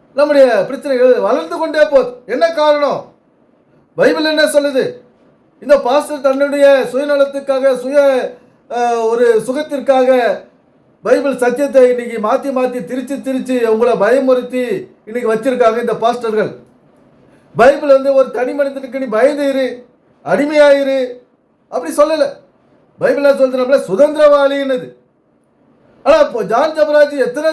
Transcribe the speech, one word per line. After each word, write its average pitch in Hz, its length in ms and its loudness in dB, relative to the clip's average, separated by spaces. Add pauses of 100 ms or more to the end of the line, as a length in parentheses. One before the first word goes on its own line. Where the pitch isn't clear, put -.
(160)
நம்முடைய 285 300 4 (180)
பிரச்சனைகள் 254 560 0
வளர்ந்து 320 380 -2
கொண்டே 302 280 0
போகுது. 277 260 0 (160)
என்ன 277 260 -2
காரணம்? 294 460 0 (1000)
பைபிள் 302 340 0
என்ன 302 160 0
சொல்லுது? 277 360 0 (800)
இந்த 277 180 2
பாஸ்டர் 277 460 -2
தன்னுடைய 277 400 2 (220)
சுயநலத்துக்காக, 277 880 -2
சுய, 262 200 -4 (760)
அஹ், 240 340 -2
ஒரு 233 200 0 (160)
சுகத்திற்காக 262 680 -2 (960)
பைபிள் 269 320 0
சத்தியத்தை 254 520 0
இன்னைக்கு 233 300 -4
மாத்தி 254 320 -2
மாத்தி 254 320 -4
திரிச்சு 262 380 -8
திரிச்சு 262 340 -4 (120)
உங்களை 226 280 2
பயமுறுத்தி 247 680 0 (400)
இன்னைக்கு 220 280 -4
வச்சிருக்காங்க 226 480 0
இந்த 220 160 -4
பாஸ்டர்கள். 220 560 -2 (1040)
பைபிள் 277 400 4
வந்து 269 180 2
ஒரு 269 180 2
தனி 254 220 -4
மனிதனுக்கு 269 480 -6
நீ 262 60 -6
பயந்து 285 400 0
இரு, 262 200 -2 (580)
அடிமையாயிரு 277 720 2 (720)
அப்படி 269 220 -6
சொல்லல. 302 320 2 (760)
பைபிள் 277 240 0
என்ன 277 140 4
சொல்றது? 262 240 0
நம்மள 254 220 2
சுதந்திரவாளின்னுது. 277 1040 2 (1160)
ஆனா 311 140 4
இப்போ 240 240 -2
ஜான் 277 320 -2
ஜபராஜ் 294 440 2
எத்தனை 302 340 -2